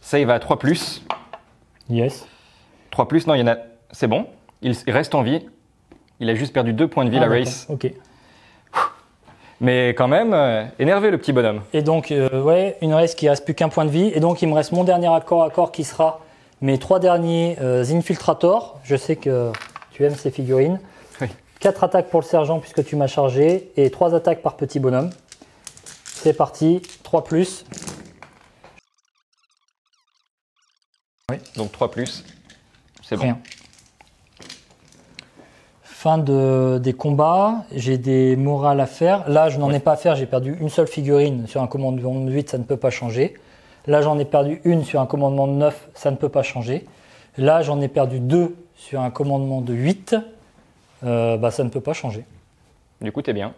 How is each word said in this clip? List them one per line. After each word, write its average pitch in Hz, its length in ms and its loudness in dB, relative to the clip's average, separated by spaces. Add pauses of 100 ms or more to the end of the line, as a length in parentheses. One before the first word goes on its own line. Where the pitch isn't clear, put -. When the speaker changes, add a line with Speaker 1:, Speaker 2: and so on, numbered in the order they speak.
Speaker 1:
Save 143 280 0
à 120 100 4
trois - 200 0
plus. - 440 -2 (840)
Speaker 2:
Yes. 120 360 -2 (640)
Speaker 1:
Trois 123 180 0
plus, 165 200 0
non, 156 60 4
il 135 60 2
y 120 40 2
en 117 40 4
a. 117 100 2 (340)
C'est - 160 -4
bon. 117 200 0 (340)
Il 127 100 -2
s-, 113 160 -6
il 123 60 -2
reste 151 220 0
en 139 80 2
vie. 135 220 -2 (760)
Il 113 100 -2
a 113 60 2
juste 135 160 -4
perdu 117 220 0
deux 147 160 2
points 135 160 0
de 117 40 2
vie, 120 80 0
Speaker 2:
Ah, - 40 4
Speaker 1:
la 120 80 4
Speaker 2:
d'accord. 123 160 2
Speaker 1:
race. 123 240 -10
Speaker 2:
Ok. - 220 -6 (1700)
Speaker 1:
Mais 123 280 2
quand 127 200 0
même, 208 240 2
euh, 120 320 2 (120)
énervé 196 320 2
le 180 80 0
petit - 160 -4
bonhomme. 107 280 2 (120)
Speaker 2:
Et 151 80 2
donc, 156 300 0
euh, 131 320 0
ouais, 175 380 2
une 156 120 0
race 165 220 2
qui - 140 0
reste 143 160 0
plus 156 100 -4
qu'un 160 140 0
point 156 160 0
de 151 40 0
vie. 175 240 2
Et 156 60 0
donc, 170 220 2
il 170 80 2
me 151 40 0
reste 151 200 0
mon 180 100 2
dernier 175 240 2
accord 165 360 2
à 156 60 2
corps 165 220 0
qui 160 140 -8
sera 160 340 0 (420)
mes 135 160 2
trois 139 220 2
derniers, 170 640 2
euh, 127 280 0
infiltrators. 170 960 0
Je 143 140 -2
sais 156 180 -2
que 123 360 -2 (400)
tu 139 140 0
aimes 147 100 0
ces 139 140 -4
figurines. 135 500 0 (800)
Quatre 196 240 2
attaques 180 240 2
pour 165 140 0
le - 40 -8
sergent 160 340 0
puisque 143 260 -4
tu - 100 -8
m'as 143 120 0
chargé 147 680 0
et 135 140 4
trois 170 260 0
attaques 165 260 2
par - 140 -4
petit 139 240 -6
bonhomme. 131 300 0 (960)
C'est - 280 0
parti, 160 480 0 (220)
trois 160 220 -2
plus. 180 400 -2 (3750)
Speaker 1:
Oui, - 80 -6 (200)
donc 104 160 -6
trois 117 180 -2
plus, - 320 -8 (800)
c'est - 140 -6
bon. - 60 -2
Speaker 2:
Rien. 120 160 -2 (2500)
Fin - 340 0
de, 131 640 2
des 127 120 0
combats, 170 800 2
j'ai 131 240 -2
des 131 400 4
morales 139 420 0
à 135 60 2
faire. 180 440 0
Là, 151 200 4
je 139 100 -4
n'en 143 80 0
Speaker 1:
Oui. 143 80 0
Speaker 2:
ai 139 60 0
pas 156 100 2
à 147 60 2
faire, 160 180 2
j'ai 135 120 -4
perdu 131 340 -2
une 151 80 -2
seule 160 180 0
figurine 143 580 0
sur - 160 -6
un 123 60 -2
commandement 131 480 -4
de 131 160 -4
huit, 139 180 -4
ça 135 80 -6
ne 123 60 -4
peut 123 140 -2
pas 131 120 0
changer. 120 440 -2 (520)
Là, 147 160 2
j'en 147 160 2
ai 143 80 -2
perdu 147 380 0
une 165 220 2
sur 139 160 -2
un 127 40 0
commandement 139 420 0
de 139 60 -2
neuf, 147 400 -2
ça - 160 -4
ne 139 60 -2
peut 147 140 -2
pas 135 140 0
changer. 123 420 -6 (520)
Là, 151 260 4
j'en 143 180 -2
ai 139 80 -2
perdu 131 320 -2
deux 170 340 2 (200)
sur - 260 -10
un 127 80 -4
commandement 135 500 -4
de 120 140 -4
huit. 156 420 -2 (920)
Euh, 117 320 0
bah, 117 120 0
ça 135 140 -4
ne 123 60 -2
peut 131 100 -6
pas 143 140 -6
changer. 113 320 -10 (760)
Speaker 1:
Du 107 140 -8
coup, 143 80 -6
t'es 131 100 -4
bien. 107 260 -6